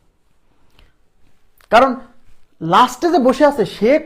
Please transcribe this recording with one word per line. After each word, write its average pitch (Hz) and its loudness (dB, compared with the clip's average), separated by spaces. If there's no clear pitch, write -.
কারণ 247 2
লাস্টে 240 0
যে 339 0
বসে 254 0
আছে 277 0
সে 262 -2